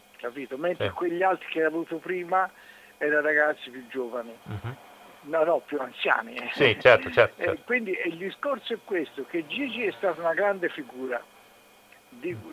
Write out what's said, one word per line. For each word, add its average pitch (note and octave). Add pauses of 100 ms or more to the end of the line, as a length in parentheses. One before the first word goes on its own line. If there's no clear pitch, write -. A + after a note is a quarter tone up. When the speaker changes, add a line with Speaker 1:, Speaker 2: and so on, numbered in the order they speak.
(180)
Speaker 1:
Capito? B2+
Mentre D#3
Speaker 2:
Sì. F#2+
Speaker 1:
quegli F3
altri F#3
che -
era D#3+
avuto D#3+
prima F3+ (460)
erano D3
ragazzi D3+
più B2
giovani. A#2
Speaker 2:
Mhm. A#2 (540)
Speaker 1:
No, D#3+
no, D#3+
più D3
anziani, A#2+
eh. A#2+
Speaker 2:
Sì, A#2+
certo, A#2+
certo, A#2+
Speaker 1:
E -
Speaker 2:
certo. -
Speaker 1:
quindi, A3+
eh, F3+
il E3
discorso G#3
è G#3+
questo, D3+
che E3+
Gigi A#3+
è F3+
stata E3
una E3
grande F#3+
figura B2+ (840)
di, F#3+ (160)